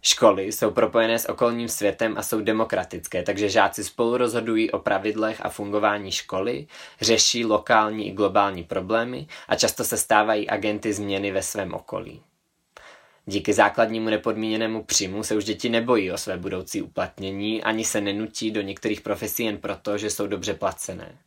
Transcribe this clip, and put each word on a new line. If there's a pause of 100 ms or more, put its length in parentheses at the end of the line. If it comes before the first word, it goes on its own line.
Školy
jsou
propojené
s
okolním
světem
a
jsou
demokratické,
takže
žáci
spolu
rozhodují
o
pravidlech
a
fungování
školy, (340)
řeší
lokální
i
globální
problémy (200)
a
často
se
stávají
agenty
změny
ve
svém
okolí. (1040)
Díky
základnímu
nepodmíněnému
příjmu
se
už
děti
nebojí
o
své
budoucí
uplatnění
ani
se
nenutí
do
některých
profesí
jen
proto,
že
jsou
dobře
placené.